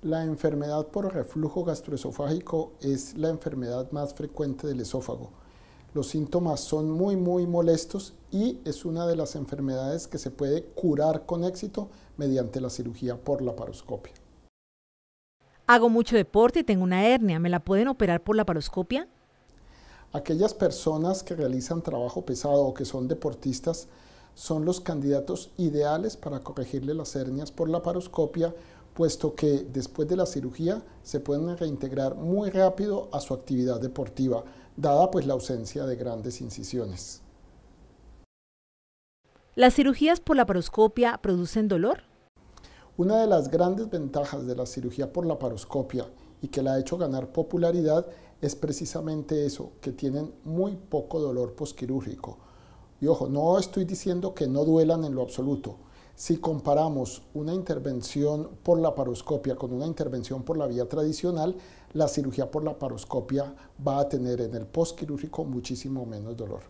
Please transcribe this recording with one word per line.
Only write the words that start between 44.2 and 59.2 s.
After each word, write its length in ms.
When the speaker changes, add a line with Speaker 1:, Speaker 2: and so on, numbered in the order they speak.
Speaker 1:
de 100
la 100
cirugía 440
por 140
laparoscopia 840
y 60
que 120
la 140
ha 40
hecho 200
ganar 340
popularidad 760
es 120
precisamente 920
eso, 340
que 120
tienen 420
muy 320
poco 420
dolor 360
posquirúrgico. 840
Y 60
ojo, 200
no 320
estoy 280
diciendo 480
que 120
no 200
duelan 380
en 100
lo 80
absoluto. 540
Si 220
comparamos 840
una 220
intervención 960
por 160
laparoscopia 800